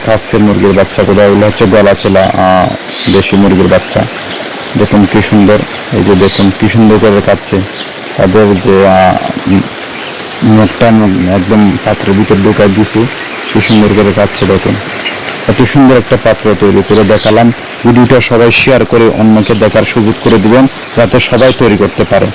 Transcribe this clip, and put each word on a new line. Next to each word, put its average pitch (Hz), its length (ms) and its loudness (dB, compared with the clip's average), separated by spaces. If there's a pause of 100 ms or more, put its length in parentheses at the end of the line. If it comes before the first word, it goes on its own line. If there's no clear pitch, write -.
খাচ্ছে 110 320 0
মুরগির 98 340 2
বাচ্চাগুলো। 98 500 0
এগুলো 101 240 2
হচ্ছে 104 200 0
গলা 101 280 2
ছেলা, 95 260 0
আহ, 92 540 0 (380)
দেশি 95 240 0
মুরগির 95 300 2
বাচ্চা। - 340 0 (800)
দেখুন 104 340 2
কি 104 100 2
সুন্দর, 104 360 2 (340)
এই - 120 -2
যে 101 100 2
দেখুন 98 360 0 (100)
কি 110 80 0
সুন্দর 107 300 2
করে 101 280 2
খাচ্ছে। 98 340 -2 (560)
তাদের 101 420 2
যে, 98 300 2
আহ, 92 280 4 (300)
উম, 95 140 0 (800)
মুখটা 110 480 2
মুখ 95 440 2
একদম 101 360 0 (140)
পাত্রের 104 320 -2
ভিতর - 180 0
ঢুকাই 104 340 2
দিছে, 104 300 0 (540)
কি - 80 0
সুন্দর 107 280 2
করে 101 240 2
খাচ্ছে। 101 340 -2
দেখুন 98 280 -2 (760)
এত 113 140 0
সুন্দর 131 340 4
একটা 117 280 0
পাত্র 110 360 0
তৈরি 98 280 2
করে 107 160 2
দেখালাম। 107 480 2 (340)
ভিডিওটা 120 340 4
সবাই 117 320 2
শেয়ার 123 320 2
করে 113 240 2
অন্যকে 110 460 2
দেখার 107 300 0
সুযোগ 110 300 0 (100)
করে 110 140 2
দিবেন, 117 280 2 (300)
যাতে 120 240 2
সবাই 127 380 2
তৈরি 110 180 2
করতে 104 340 -2
পারে। 98 240 0